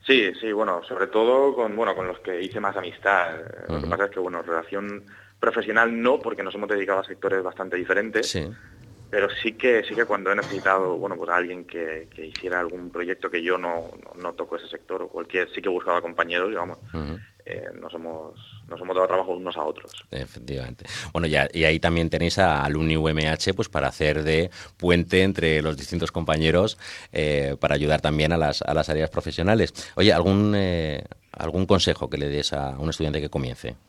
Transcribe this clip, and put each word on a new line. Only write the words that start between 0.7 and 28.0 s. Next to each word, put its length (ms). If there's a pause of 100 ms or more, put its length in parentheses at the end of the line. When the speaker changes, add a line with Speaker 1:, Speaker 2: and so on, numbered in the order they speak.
Speaker 1:
sobre 200
todo 480
con, 200
bueno, 200
con 120
los 120
que 220
hice 180
más 160
amistad. 640 (300)
Lo 80
que 60
Speaker 2:
Ujú. 80
Speaker 1:
pasa 160
es 60
que, 80
bueno, 220
relación 640 (360)
profesional 640
no, 180
porque 240
nos 120
hemos 120
dedicado 340
a 20
sectores 400
bastante 340
diferentes. 500
Speaker 2:
Sí. 220 (640)
Speaker 1:
Pero 160 (140)
sí 120
que, 300
sí 120
que 100
cuando 260
he 40
necesitado, 600
bueno, 180
pues 140
a 80
alguien 280
que, 480
que 140
hiciera 320
algún 320
proyecto 380
que 120
yo 160
no, 340 (120)
no, 180
no 120
toco 220
ese 120
sector 340
o 60
cualquier, 440
sí 100
que 60
he 40
buscado 260
a 40
compañeros 500
y 20
vamos, 240 (160)
Speaker 2:
Ujú. 240 (260)
Speaker 1:
eh, 300
nos 220
hemos, 400 (320)
nos 120
hemos 160
dado 120
trabajo 240
unos 260
a 60
otros. 280 (200)
Speaker 2:
Efectivamente. 760 (260)
Bueno, 160
y 80
a-, 160
y 120
ahí 160
también 320
tenéis 260
a 260
Alumni 340
U 120
M 180
H, 280
pues 120
para 200
hacer 340
de 300 (260)
puente 460
entre 400
los 120
distintos 360
compañeros, 680 (340)
eh, 480
para 140
ayudar 280